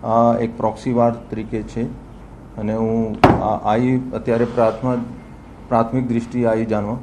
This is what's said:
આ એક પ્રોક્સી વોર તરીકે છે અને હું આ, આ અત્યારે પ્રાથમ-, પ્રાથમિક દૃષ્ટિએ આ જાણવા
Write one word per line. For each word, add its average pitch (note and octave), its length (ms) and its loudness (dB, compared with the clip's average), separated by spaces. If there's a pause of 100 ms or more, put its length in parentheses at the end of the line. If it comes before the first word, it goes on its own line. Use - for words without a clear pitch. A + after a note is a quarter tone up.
આ A#2 300 4
એક A2+ 220 -2
પ્રોક્સી A2 360 -2
વોર A#2 180 4
તરીકે A2 520 -8
છે A2+ 220 -6 (720)
અને G#2+ 180 -4
હું A2+ 420 0 (260)
આ, G#2 320 0
આ - 20 4 (380)
અત્યારે A#2 300 0
પ્રાથમ-, A#2+ 540 0 (680)
પ્રાથમિક A#2+ 400 0
દૃષ્ટિએ A#2 380 -2
આ A2+ 80 4
જાણવા A2 480 -2